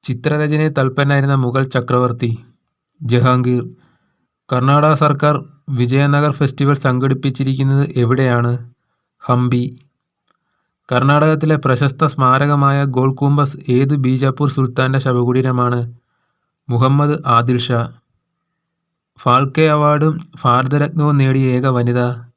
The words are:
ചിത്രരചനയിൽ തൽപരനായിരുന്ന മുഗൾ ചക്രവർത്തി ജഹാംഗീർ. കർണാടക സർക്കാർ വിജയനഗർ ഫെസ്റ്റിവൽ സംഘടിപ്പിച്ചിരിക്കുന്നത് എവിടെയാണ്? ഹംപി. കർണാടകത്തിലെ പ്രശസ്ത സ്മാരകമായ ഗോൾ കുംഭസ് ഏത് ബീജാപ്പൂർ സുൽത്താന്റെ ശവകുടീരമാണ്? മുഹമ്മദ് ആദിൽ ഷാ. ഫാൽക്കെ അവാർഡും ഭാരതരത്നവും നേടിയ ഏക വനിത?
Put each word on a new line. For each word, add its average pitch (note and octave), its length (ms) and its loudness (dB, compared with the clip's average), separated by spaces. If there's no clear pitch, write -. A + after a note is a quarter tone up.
ചിത്രരചനയിൽ D3+ 680 -2
തൽപരനായിരുന്ന C#3 600 0
മുഗൾ C3 280 0
ചക്രവർത്തി B2 680 -2
ജഹാംഗീർ. B2 640 0
കർണാടക C#3+ 420 2
സർക്കാർ D3 400 0
വിജയനഗർ C#3+ 640 0
ഫെസ്റ്റിവൽ C#3 420 0
സംഘടിപ്പിച്ചിരിക്കുന്നത് C3+ 1080 -2
എവിടെയാണ്? A#2+ 560 0
ഹംപി. B2 420 0
കർണാടകത്തിലെ D3+ 680 2
പ്രശസ്ത C#3 480 0
സ്മാരകമായ C#3 800 2
ഗോൾ C3 300 0
കുംഭസ് C#3+ 420 0
ഏത് C3+ 280 2
ബീജാപ്പൂർ C3 540 0
സുൽത്താന്റെ C3 480 -2
ശവകുടീരമാണ്? B2 840 0
മുഹമ്മദ് C#3 480 2
ആദിൽ A#2+ 320 2
ഷാ. A#2+ 220 -2
ഫാൽക്കെ C#3 440 0
അവാർഡും D3+ 520 2
ഭാരതരത്നവും C#3+ 720 0
നേടിയ C3 400 2
ഏക B2+ 100 -2
വനിത? B2 340 0